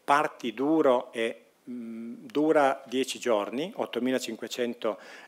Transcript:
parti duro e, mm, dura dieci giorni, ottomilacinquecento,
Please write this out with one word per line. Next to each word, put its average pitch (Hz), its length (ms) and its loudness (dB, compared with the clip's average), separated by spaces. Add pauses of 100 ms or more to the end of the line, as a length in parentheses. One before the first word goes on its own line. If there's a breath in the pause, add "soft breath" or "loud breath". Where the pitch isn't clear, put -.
parti 143 500 2
duro 139 600 2
e, 117 240 -2 (320)
mm, 117 560 -12
dura 147 600 2
dieci 127 320 -4
giorni, 120 580 -2
ottomilacinquecento, 117 1200 -4 (280 loud breath)